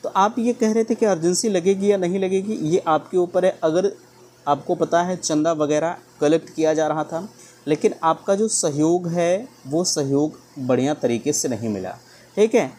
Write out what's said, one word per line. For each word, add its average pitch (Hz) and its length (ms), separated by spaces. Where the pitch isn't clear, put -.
तो - 40
आप 202 300
ये 240 140
कह 220 200
रहे 220 120
थे 220 100
कि 220 120
urgency 180 420
लगेगी 196 440
या 202 40
नहीं 180 220
लगेगी, 190 360
ये 160 320
आपके 156 300
ऊपर 180 280
है। 190 200
अगर 175 260
आपको 143 280
पता 170 280
है 180 140
चंदा 160 360
वगैरह 151 440
collect 160 340
किया 156 200
जा 156 120
रहा 151 180
था, 170 240
लेकिन 151 360
आपका 165 320
जो 214 140
सहयोग 165 600
है 175 400
वो 156 180
सहयोग 147 540
बढ़िया 131 380
तरीके 120 360
से - 160
नहीं 113 200
मिला, 92 280
ठीक 220 180
है। 151 240